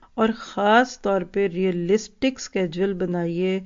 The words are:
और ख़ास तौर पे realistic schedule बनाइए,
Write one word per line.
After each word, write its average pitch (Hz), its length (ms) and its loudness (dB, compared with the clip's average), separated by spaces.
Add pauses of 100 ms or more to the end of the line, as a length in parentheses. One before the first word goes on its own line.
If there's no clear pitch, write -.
(160)
और 226 180 2
ख़ास 220 680 2
तौर 196 220 2
पे 196 220 0
realistic 185 920 -2
schedule 185 560 -2
बनाइए, 175 680 -2